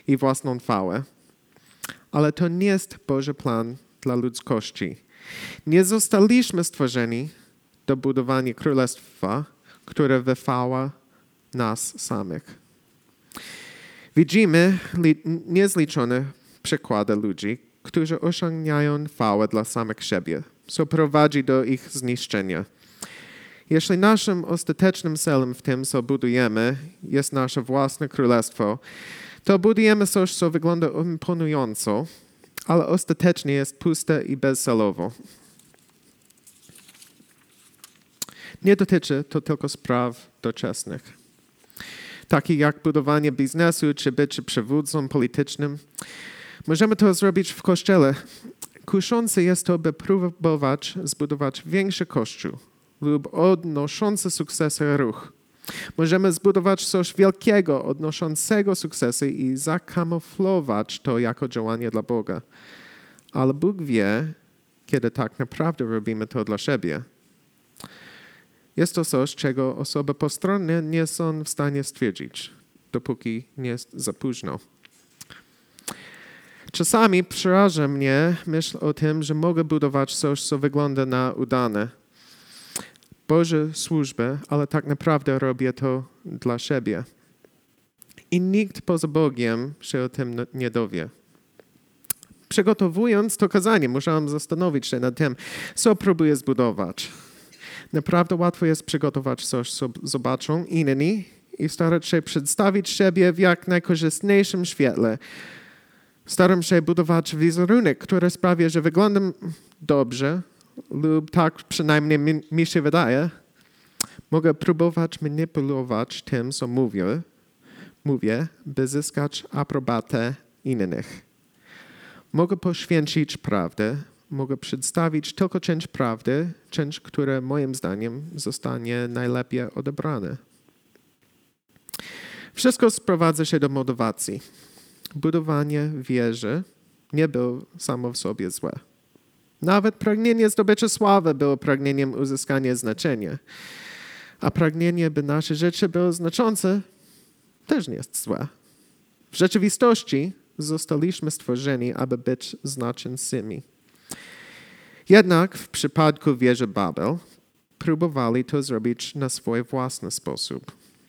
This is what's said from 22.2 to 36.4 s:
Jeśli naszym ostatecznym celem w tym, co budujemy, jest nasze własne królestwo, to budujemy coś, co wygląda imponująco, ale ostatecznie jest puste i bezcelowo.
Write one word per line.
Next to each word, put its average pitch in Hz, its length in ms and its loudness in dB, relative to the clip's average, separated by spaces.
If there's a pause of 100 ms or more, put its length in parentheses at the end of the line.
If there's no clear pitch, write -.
Jeśli 165 280 2
naszym 196 480 2
ostatecznym 170 720 0
celem 131 380 2
w - 60 -18
tym, 131 240 -2
co 127 180 0
budujemy, 123 720 2 (260)
jest 139 300 -2
nasze 131 280 -2
własne 135 480 -2
królestwo, 117 720 2 (640)
to 196 160 4
budujemy 214 480 4
coś, 185 280 0
co 170 160 0
wygląda 165 360 2
imponująco, 151 1200 -2 (600)
ale 165 220 4
ostatecznie 170 680 2
jest 139 260 -2
puste 156 440 0
i 135 140 -4
bezcelowo. 113 760 0 (3500)